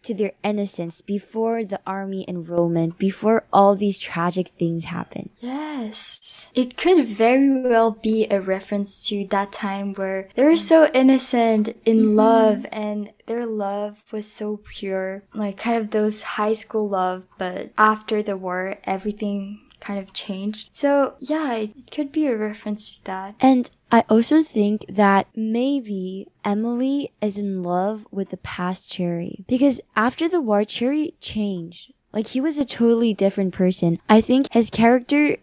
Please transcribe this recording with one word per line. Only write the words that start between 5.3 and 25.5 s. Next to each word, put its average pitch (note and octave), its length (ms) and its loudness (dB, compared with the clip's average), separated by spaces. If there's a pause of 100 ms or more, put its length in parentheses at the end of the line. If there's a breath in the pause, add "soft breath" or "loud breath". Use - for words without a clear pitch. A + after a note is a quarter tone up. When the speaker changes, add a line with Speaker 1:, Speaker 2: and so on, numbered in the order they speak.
Speaker 2:
Yes. B3+ 1120 -10
It B3+ 240 -2
could E4+ 280 4
very A#3 440 4 (140)
well A3+ 280 4
be A3 380 0
a G3+ 120 2
reference G3 680 -4
to G3+ 220 -4
that G3+ 220 -2
time G3 420 -6
where F#3+ 420 -6
they C4 80 4
were E4 140 8
so D#4+ 360 6
innocent A#3+ 840 4 (100)
in A3+ 140 4
Speaker 1:
Mm-hmm. G#3+ 160 4
Speaker 2:
love, G#3+ 560 6
and G#3 400 -8 (140)
their A#3 200 -4
love G#3 680 -6
was G#3+ 180 -8
so G#3+ 280 -8
pure, F#3+ 680 -8 (100)
like, G3+ 240 -6
kind A#3 200 -2
of A3 140 -4
those G#3+ 460 -2
high G#3+ 160 0
school G#3+ 360 -2
love, F#3 360 -2 (120)
but F#3 400 -8
after G#3+ 440 2
the G3+ 160 -6
war, F#3 460 -6
everything G3+ 800 -6 (180)
kind G3+ 200 -8
of F#3+ 140 -16
changed. G3+ 600 -8
So, C#4+ 460 0
yeah, C#4+ 360 -4
it, G#3+ 220 -6
it - 140 -20
could D4 200 -6
be D#4 160 0
a A#3 100 0
reference G#3+ 580 -8
to - 100 -20
that. F#3+ 340 -10
Speaker 1:
And C4 300 4 (220)
I A#3 180 6
also A#3+ 320 4
think G#3 480 0
that G3 460 4
maybe A3 920 -4 (160)